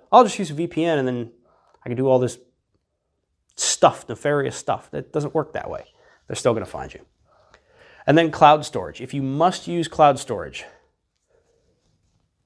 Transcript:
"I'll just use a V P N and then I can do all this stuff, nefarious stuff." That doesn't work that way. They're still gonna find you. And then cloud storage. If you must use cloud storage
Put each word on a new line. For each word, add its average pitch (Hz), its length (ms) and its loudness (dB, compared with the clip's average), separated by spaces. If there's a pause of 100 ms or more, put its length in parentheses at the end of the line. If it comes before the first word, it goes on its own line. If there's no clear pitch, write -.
(120)
"I'll 240 120 8
just 202 160 -2
use 175 100 -6
a 147 40 -10
V 165 140 -6
P 160 180 -2
N 160 140 0
and 131 80 0
then 120 240 -6 (540)
I 123 40 -10
can 120 80 -6
do 131 100 0
all 131 120 6
this 123 200 -4 (1160)
stuff, - 540 0
nefarious 139 460 -2
stuff." - 360 -8
That 143 200 -10
doesn't 147 220 -6
work 151 200 -4
that - 160 -10
way. - 160 -12 (420)
They're - 80 -8
still 120 180 0
gonna 107 120 -4
find 67 280 -12
you. - 120 -20 (1000)
And 151 100 6
then 165 140 2
cloud 151 340 6
storage. 90 360 -10
If 123 120 -14
you 139 80 -4
must 151 460 -2
use 170 200 -4
cloud 143 320 4
storage 85 460 -10 (1800)